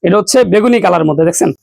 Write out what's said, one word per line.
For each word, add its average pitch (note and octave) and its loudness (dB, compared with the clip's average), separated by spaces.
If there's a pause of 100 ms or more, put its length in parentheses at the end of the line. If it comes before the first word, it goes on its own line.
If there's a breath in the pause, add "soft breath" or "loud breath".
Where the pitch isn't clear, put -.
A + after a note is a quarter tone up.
এটা F#3 0
হচ্ছে G#3 0 (140)
বেগুনি A3+ 2
কালার F3 0
মধ্যে, D3+ 0
দেখছেন E3 -2 (120)